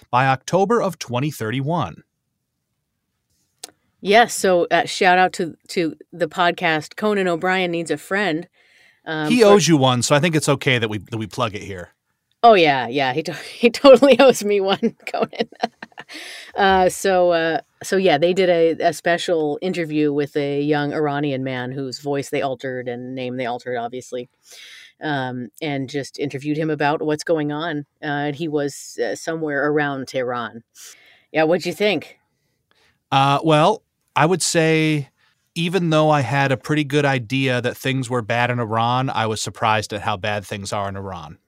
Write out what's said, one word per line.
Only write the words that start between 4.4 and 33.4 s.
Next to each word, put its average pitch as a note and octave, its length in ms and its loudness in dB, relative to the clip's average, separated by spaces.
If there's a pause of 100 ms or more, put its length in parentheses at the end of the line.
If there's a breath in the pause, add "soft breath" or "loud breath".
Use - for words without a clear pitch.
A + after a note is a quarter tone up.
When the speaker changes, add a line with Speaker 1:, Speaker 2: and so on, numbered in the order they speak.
Speaker 2:
uh, E3+ 140 2
shout F3+ 340 2
out F3+ 140 2
to, E3 220 -8 (120)
to E3 280 -4 (160)
the E3+ 160 -4
podcast, E3+ 680 -2
Conan G#3 320 -2
O'Brien F3+ 420 -2
Needs E3+ 220 -4
a D3 60 -2
Friend. E3+ 500 -4 (580 soft breath)
Um, D#3 260 -4
Speaker 1:
He A#3+ 100 6
Speaker 2:
for G3+ 80 8
Speaker 1:
owes G3+ 180 8
you E3 100 6
one, B2+ 240 4
so D3 140 2
I C#3+ 40 6
think D#3+ 160 0
it's D#3 140 0
okay C3 300 2
that A2 100 -2
we, G#2+ 80 -6
that A2 220 -8
we A2 80 -6
plug A2+ 260 -4
it G2 80 -10
here. F2+ 300 -14 (500)
Speaker 2:
Oh, A3+ 140 8
yeah, C#3+ 320 4
yeah, C3 260 -2
he D#3 80 -4
to-, F3 120 -8
<laughs> - 200 -14
he A#3 160 2
totally C4 500 8
owes C4 240 6
me G#3 160 0
one, F#3+ 420 0
<laughs> - 40 -18
Conan. - 440 -6 (1080 loud breath)
Uh, F#3+ 340 4
so, F3+ 400 2
uh, E3 300 0 (240)
so - 120 -4
yeah, F3+ 220 4
they E3+ 160 2
did F3+ 160 2
a, E3 220 4 (120)
a E3+ 80 2
special E3 720 -2
interview D3+ 500 -2
with C#3+ 240 -4
a C#3+ 280 -2
young D3 300 0
Iranian C#3+ 500 -2
man B2+ 280 -6
whose C3+ 280 -10
voice C#3 320 -6
they C#3+ 100 -2
altered B2+ 460 -6
and B2 260 -10
name B2+ 240 -8
they C3 80 -4
altered, B2 320 -6
obviously, B2 520 -10 (720 loud breath)
um, B2+ 460 -6 (120)
and C#3 260 -6
just C#3 300 -8
interviewed C#3+ 400 -6
him D#3 140 -2
about D3+ 320 0
what's D3+ 200 -2
going D3+ 280 0
on. D3 340 -6 (160)
Uh, D3+ 60 -8
and C#3+ 280 -4
he D#3+ 120 -6
was, C#3+ 500 -6
uh, A2+ 160 -4
somewhere D3+ 560 -4
around C#3+ 380 -2
Tehran. A#2+ 560 -6 (680 loud breath)
Yeah, D#3 120 2
what'd E3+ 240 0
you E3+ 60 -6
think? G3 440 -2 (960)
Speaker 1:
Uh, C#3 320 4